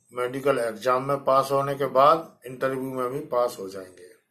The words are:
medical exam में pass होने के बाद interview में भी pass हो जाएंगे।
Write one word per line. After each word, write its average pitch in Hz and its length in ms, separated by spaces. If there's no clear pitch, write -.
medical 127 460
exam 120 500
में 139 160
pass 135 280
होने 139 220
के 135 120
बाद 156 600
interview 131 480
में 127 160
भी 139 100
pass 120 400
हो 98 80
जाएंगे। 92 440